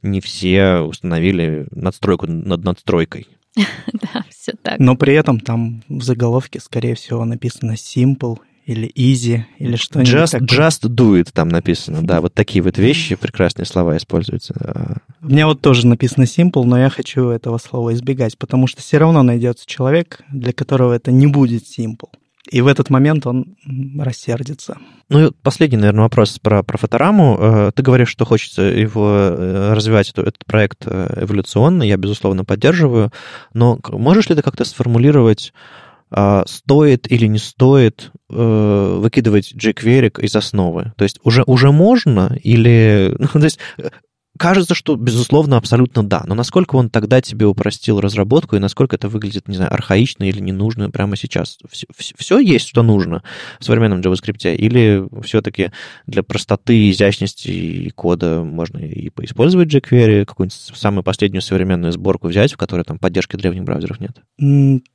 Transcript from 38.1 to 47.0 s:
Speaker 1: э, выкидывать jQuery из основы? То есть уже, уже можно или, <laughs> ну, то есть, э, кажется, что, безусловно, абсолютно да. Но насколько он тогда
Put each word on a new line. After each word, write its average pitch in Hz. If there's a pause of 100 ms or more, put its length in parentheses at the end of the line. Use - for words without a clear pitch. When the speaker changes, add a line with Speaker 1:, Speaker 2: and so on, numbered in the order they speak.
Speaker 1:
э, 104
выкидывать 110
jQuery 110
из -
основы? 92
То -
есть 101
уже, 120
уже 131
можно 151
или, 113
<laughs> -
ну, -
то 147
есть, 156 (180)
э, - (500)
кажется, 180
что, -
безусловно, 123
абсолютно 117
да. 98
Но 92
насколько 135
он 123
тогда 113